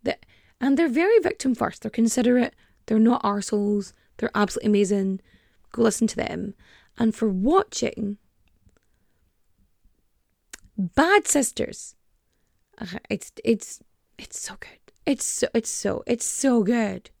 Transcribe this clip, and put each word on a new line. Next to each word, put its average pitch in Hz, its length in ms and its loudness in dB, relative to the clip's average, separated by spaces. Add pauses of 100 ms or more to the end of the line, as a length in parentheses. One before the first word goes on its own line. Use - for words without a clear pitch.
The, - 140 -4 (440)
and 269 180 2
they're 330 100 4
very 349 300 4
victim 277 360 0
first. 196 280 -4
They're 214 80 -6
considerate. 240 640 2 (320)
They're 220 120 2
not 226 240 4
arseholes. 208 680 -2 (240)
They're - 180 -4
absolutely 208 340 0
amazing. 196 520 2 (520)
Go 233 100 0
listen 226 260 2
to - 80 -6
them. - 380 -6 (440)
And 220 160 2
for 226 140 0
watching, 208 880 -2 (2500)
Bad 311 500 2
Sisters. - 720 -4 (800)
Uh, 180 200 -12 (100)
it's, - 240 -6 (120)
it's, - 380 -2 (360)
it's - 220 -16
so - 200 -12
good. - 320 -20 (120)
It's 269 200 0
so, - 280 -4
it's 226 180 -2
so, - 360 -4
it's 240 180 -2
so 247 380 2
good. 202 480 -2 (100)